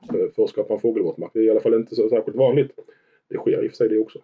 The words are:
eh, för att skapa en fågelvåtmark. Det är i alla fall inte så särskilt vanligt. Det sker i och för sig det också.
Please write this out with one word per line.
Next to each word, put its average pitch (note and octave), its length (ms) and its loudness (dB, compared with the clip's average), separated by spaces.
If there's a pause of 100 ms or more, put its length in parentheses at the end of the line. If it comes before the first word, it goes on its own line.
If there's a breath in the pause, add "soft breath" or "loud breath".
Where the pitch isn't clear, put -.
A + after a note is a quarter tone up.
(140)
eh, F#2 220 0
för A2 80 2
att G2+ 60 -2
skapa G#2 240 -4
en G#2 60 -4
fågelvåtmark. G2 540 -2
Det A2+ 60 -2
är A2+ 40 4
i A2 60 4
alla A2 100 4
fall A2+ 140 2
inte A2+ 220 -2
så A2 140 2
särskilt A2+ 280 -2
vanligt. C3+ 340 2 (580 soft breath)
Det - 80 -8
sker - 260 0
i A2+ 40 -4
och - 40 -8
för - 60 -20
sig A2 120 2
det G#2+ 80 0
också. - 260 -4